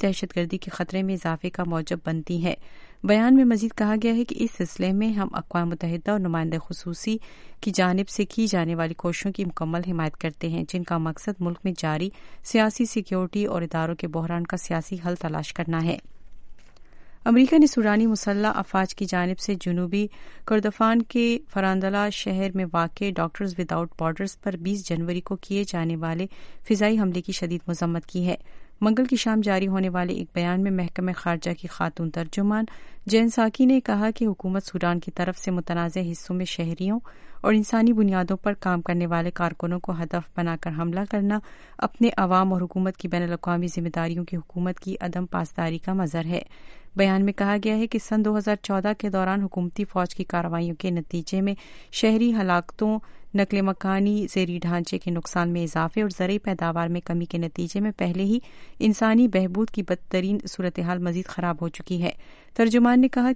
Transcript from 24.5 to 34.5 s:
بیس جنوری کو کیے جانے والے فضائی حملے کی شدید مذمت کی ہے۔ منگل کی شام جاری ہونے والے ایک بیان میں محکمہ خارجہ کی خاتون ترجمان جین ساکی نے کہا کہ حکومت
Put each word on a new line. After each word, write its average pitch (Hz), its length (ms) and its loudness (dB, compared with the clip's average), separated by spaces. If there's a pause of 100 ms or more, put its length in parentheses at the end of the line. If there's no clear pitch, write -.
بیس 190 300 -4
جنوری 170 340 -2
کو - 140 -6
کیے 196 320 -4
جانے 165 280 -2
والے 165 300 -4 (440)
فضائی 214 300 4
حملے 180 220 2
کی 196 100 -8
شدید 175 360 -4
مذمت 170 380 -2
کی 180 220 -2
ہے۔ 175 80 0 (460)
منگل 220 240 4
کی 247 100 2
شام 220 260 2
جاری 196 260 2
ہونے 190 220 2
والے 180 240 0
ایک - 200 -4
بیان 180 300 0
میں 196 80 2
محکمہ 185 440 -2
خارجہ 170 420 -2
کی 175 100 -12
خاتون 165 420 -2
ترجمان 202 560 0 (400)
جین 226 240 4
ساکی 226 360 4
نے 262 140 8
کہا 214 320 0
کہ 226 140 0
حکومت 190 400 -2